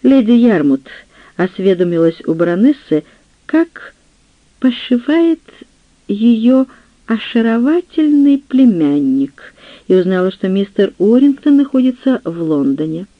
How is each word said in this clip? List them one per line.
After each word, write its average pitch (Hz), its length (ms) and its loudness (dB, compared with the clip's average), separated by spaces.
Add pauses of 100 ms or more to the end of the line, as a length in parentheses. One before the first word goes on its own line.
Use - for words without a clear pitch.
Леди 254 280 2
Ярмут 180 560 2 (500)
осведомилась 175 880 -2
у - 80 -4
баронессы, 175 680 -2 (420)
как - 480 -4 (680)
пошивает 294 800 -2 (680)
её 233 580 2 (400)
очаровательный 277 1400 0
племянник, 143 1080 0 (340)
и 185 80 2
узнала, 185 360 0
что - 180 -6
мистер 196 480 -2
Уоррингтон 269 580 2
находится 262 680 -2
в 165 160 -8
Лондоне. 156 640 -4 (140)